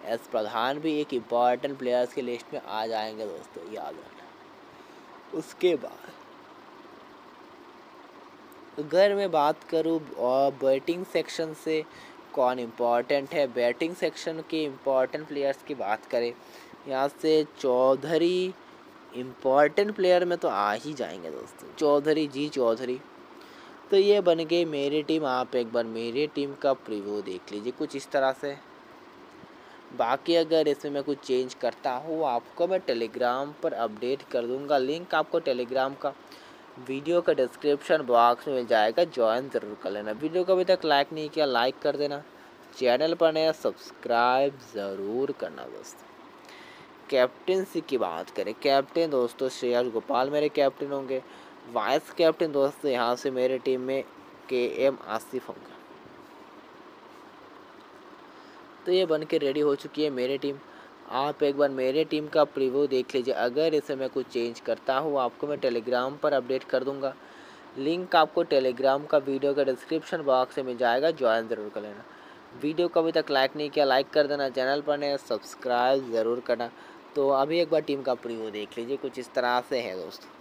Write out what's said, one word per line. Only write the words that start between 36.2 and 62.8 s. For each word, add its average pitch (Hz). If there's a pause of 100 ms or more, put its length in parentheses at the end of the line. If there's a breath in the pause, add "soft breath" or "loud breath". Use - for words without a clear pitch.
video 143
का 170
description 143
box 120
में 143
मिल 123
जाएगा, 113
ज्वाइन 127
ज़रूर 107
कर 92
लेना। 104
Video 156
को 185
अभी 180
तक 185
like 143
नहीं 156
किया, 151
like 127
कर 143
देना, 143 (560 loud breath)
Channel 131
पर 160
नया 156
subscribe 123 (140)
ज़रूर 101
करना 76
दोस्तों। - (1000 loud breath)
captaincy 156
की 135
बात 90
करें, 104
captain 139
दोस्तों 131
श्रेयस 120
गोपाल 127
मेरे 147
captain 139
होंगे, 135 (520 loud breath)
vice 120
captain 160
दोस्तों 143
यहाँ 120
से 131
मेरे 127
team 131
में 131 (460)
केएम 123 (100)
आसिफ 113
होंगे। - (3000 loud breath)
तो 180
ये 185
बन 156
के 160
ready 143
हो 147
चुकी 147
है 151
मेरी 127
team, 139 (540 loud breath)
आप 143
एक 143
बार 143
मेरे 131
team 151
का 151
preview 139